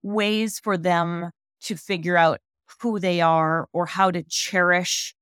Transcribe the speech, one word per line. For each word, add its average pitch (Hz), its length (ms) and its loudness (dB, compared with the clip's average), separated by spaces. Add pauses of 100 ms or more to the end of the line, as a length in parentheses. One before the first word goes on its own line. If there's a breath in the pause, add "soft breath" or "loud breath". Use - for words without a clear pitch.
ways 208 560 -2
for 202 180 -2
them 170 520 -2 (320)
to 208 140 -8
figure 175 420 -2
out 160 220 4 (400)
who 220 200 -2
they 175 220 0
are 160 500 2
or 170 140 -2
how 190 240 2
to 175 140 -4
cherish - 1000 0